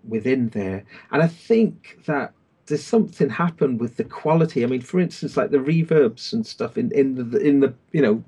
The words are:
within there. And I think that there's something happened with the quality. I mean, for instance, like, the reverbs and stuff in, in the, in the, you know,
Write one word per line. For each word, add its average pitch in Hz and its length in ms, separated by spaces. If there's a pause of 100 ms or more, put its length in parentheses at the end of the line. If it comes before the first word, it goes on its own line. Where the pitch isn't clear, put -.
within 120 420
there. 98 360 (260)
And 143 100
I 165 60
think - 800
that 143 280 (340)
there's 147 180
something 185 440
happened 139 520
with 117 160
the 113 80
quality. 156 580
I 120 40
mean, 127 140
for 180 200
instance, 165 340
like, - 160
the 143 60
reverbs 151 760
and 113 160
stuff - 300
in, 117 160
in 127 380
the, 131 60
in 143 220
the, 127 140 (180)
you 156 100
know, 113 260